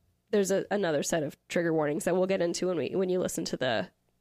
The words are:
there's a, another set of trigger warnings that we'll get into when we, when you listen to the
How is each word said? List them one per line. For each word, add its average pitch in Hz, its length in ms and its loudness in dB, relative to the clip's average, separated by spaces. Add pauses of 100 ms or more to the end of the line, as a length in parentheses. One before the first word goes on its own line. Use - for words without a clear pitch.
(300)
there's 196 220 2
a, 190 180 2
another 175 320 0
set 165 220 0
of 151 120 -6 (120)
trigger 170 240 0
warnings 151 320 0
that 175 100 2
we'll 185 120 2
get 190 160 0
into 175 260 -2
when 180 80 0
we, - 180 -2
when 185 140 0
you 180 100 2
listen - 280 -2
to - 100 -6
the 127 320 -2 (320)